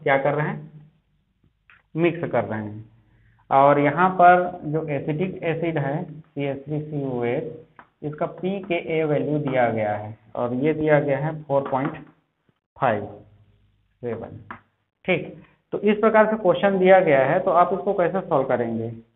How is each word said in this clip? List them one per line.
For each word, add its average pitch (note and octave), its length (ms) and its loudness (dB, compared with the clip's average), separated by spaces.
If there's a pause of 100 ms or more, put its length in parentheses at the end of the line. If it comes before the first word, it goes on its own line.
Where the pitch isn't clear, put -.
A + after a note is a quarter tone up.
क्या C#3 140 2
कर C#3 160 0
रहे D3+ 140 -2
हैं, - 240 -10 (1200)
Mix E3 360 0
कर A#2+ 120 0
रहे G#2+ 160 -6
हैं। G#2+ 300 -12 (600)
और C#3+ 300 6
यहाँ D#3 320 2
पर F3+ 540 6
जो D#3 240 -4
acetic D#3 540 -4
acid D#3+ 360 -2
है C#3 240 -4
सी - 420 -10
एच C#3 200 -6
थ्री D3 160 -4
सी D3+ 260 -6
ओ B2 180 -4
एच, C3+ 260 -4 (520)
इसका D3+ 220 -6 (100)
पीकेए E3+ 720 -4
value D3 340 0
दिया B2+ 300 0
गया G#2+ 260 -2
है G#2+ 220 -12 (180)
और A#2+ 200 -4
ये D3+ 180 0
दिया D3+ 260 2
गया C#3 180 0
है D3+ 140 -4 (120)
फ़ोर C#3 260 -2
पॉइंट C3+ 280 -2 (800)
फ़ाइव G#2+ 280 0 (960)
सेवन। A2 360 -8 (680)
ठीक, F3 300 -4 (380)
तो - 80 -4
इस G#3 160 2
प्रकार A3 300 6
से A3 100 -2
question G3 420 2
दिया F#3 220 8
गया C3+ 240 4
है, E3 140 2
तो F3+ 140 0
आप F3 200 4
इसको G3 200 -2
कैसे F3+ 280 0
solve C#3+ 260 0
करेंगे? A#2 420 -2 (260)